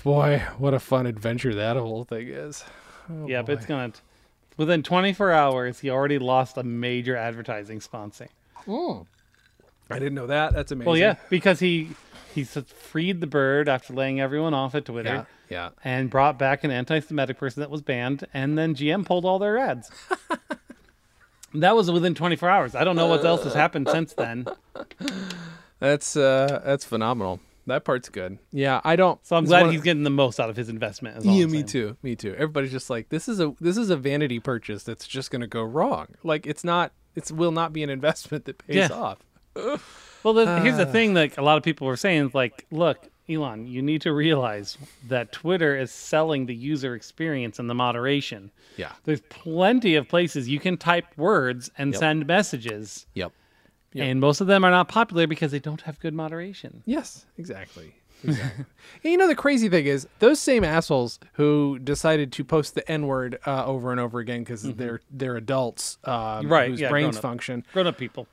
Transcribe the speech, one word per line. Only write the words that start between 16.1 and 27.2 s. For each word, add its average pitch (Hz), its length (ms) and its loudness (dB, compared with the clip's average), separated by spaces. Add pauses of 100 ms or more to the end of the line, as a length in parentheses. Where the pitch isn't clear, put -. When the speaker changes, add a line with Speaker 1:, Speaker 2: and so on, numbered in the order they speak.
Speaker 2:
brought 135 280 4
back 139 240 2
an 147 80 0
anti-Semitic 135 680 -2
person 139 220 -6
that 143 100 -8
was 151 100 -8
banned, 135 540 -4
and 143 240 -2
then 160 160 0
G 143 180 0
M 190 140 0
pulled 180 180 0
all 185 140 2
their 208 200 0
ads. 247 380 -4
<laughs> - 340 -8 (1200)
That 175 200 6
was 190 160 4
within 170 240 2
twenty-four 170 360 0
hours. 151 240 2
I 131 100 2
don't 180 100 2
know 165 120 4
what 160 180 4
else 165 200 4
has 135 100 -4
happened 147 340 2
since 165 240 0
then. 120 340 -6 (1300)
Speaker 1:
That's, 143 340 0
uh, 135 500 4
that's 139 200 0
phenomenal. 110 560 -2 (260)